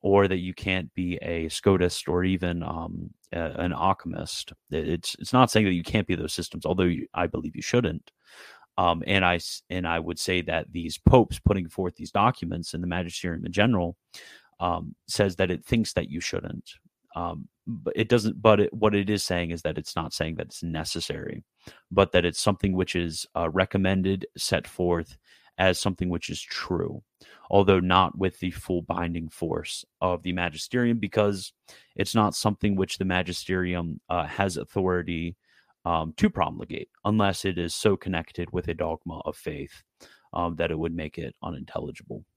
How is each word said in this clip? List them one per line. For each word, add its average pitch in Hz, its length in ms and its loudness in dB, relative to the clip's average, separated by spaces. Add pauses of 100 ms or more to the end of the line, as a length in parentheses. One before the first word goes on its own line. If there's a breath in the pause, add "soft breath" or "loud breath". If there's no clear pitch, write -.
or 98 260 6
that 92 100 0
you 90 160 -4
can't 92 400 -4
be 87 280 -2
a 82 280 -4
Scotist 90 580 2
or 90 160 2
even, 87 400 0
um, 85 480 -8 (200)
a-, 82 280 -4
an 87 120 0
Occamist. - 800 -4 (180)
It-, 76 160 -2
it's, 85 320 -2
it's - 140 -6
not 127 180 8
saying 107 140 6
that 92 80 4
you 87 100 0
can't - 240 0
be 92 80 2
those 82 180 -4
systems, - 320 -8
although 92 180 2
you, 87 300 2
I 87 140 0
believe 82 280 -6
you - 60 -10
shouldn't. 101 500 -2 (640 loud breath)
Um, 85 280 2
and 95 200 4
I 87 100 4
s-, - 340 -8
and 90 180 -4
I 82 120 0
would 82 200 -6
say 90 240 0
that 82 280 -4
these 82 260 -8
popes - 420 6
putting 95 280 0
forth 90 280 -4
these - 160 -16
documents 87 600 0
and 85 80 -6
the 90 60 -4
magisterium 87 580 -4
in 87 60 -6
general, 95 460 2 (600 loud breath)
um, 85 360 -4 (120)
says 98 280 2
that 92 160 2
it - 140 -4
thinks 113 280 2
that - 160 -2
you 76 120 -8
shouldn't. - 500 -8 (440)
Um, 85 320 -8 (180)
but - 300 -6
it 110 120 0
doesn't, 110 340 0
but 107 180 8
it, - 140 2
what 104 220 4
it 101 140 0
is 104 140 0
saying 87 280 -2
is 85 120 -6
that 78 140 -2
it's - 180 -10
not 82 180 -4
saying 80 220 -4
that - 120 -6
it's - 160 -12
necessary, 80 800 -6 (480 loud breath)
but 98 220 6
that 87 100 6
it's 85 160 0
something 98 340 2
which 92 220 0
is, 85 300 -4 (100)
uh, 85 140 0
recommended, 95 760 2 (120)
set - 300 -2
forth 87 500 -2 (400 soft breath)
as 92 220 4
something 92 300 -2
which 85 200 -4
is 82 120 -8
true, - 600 -4 (460 loud breath)
although 95 320 6
not 90 360 4
with 95 220 -2
the 92 120 -4
full 87 300 -4
binding 85 460 -4
force - 560 -6 (160)
of 87 240 0
the 90 80 -4
magisterium, 101 680 -2
because 101 520 0 (440 loud breath)
it's - 200 -2
not 104 180 6
something 104 420 2
which 95 220 -2
the 95 80 -2
magisterium, 90 920 -2 (100)
uh, 87 160 0
has 92 300 -2
authority, 87 800 -2 (500 soft breath)
um, 82 320 0
to 214 120 4
promulgate, - 600 -4 (160)
unless 104 380 2
it 92 140 -2
is 85 180 -2
so 101 220 4
connected 85 540 -6
with 90 160 -4
a 85 60 -4
dogma 82 520 -6
of 78 100 -6
faith, - 480 -12 (500 loud breath)
um, 85 220 -2
that 80 160 -2
it 80 80 -2
would 82 160 -4
make 78 220 -6
it 80 260 -10
unintelligible. - 800 -10 (140)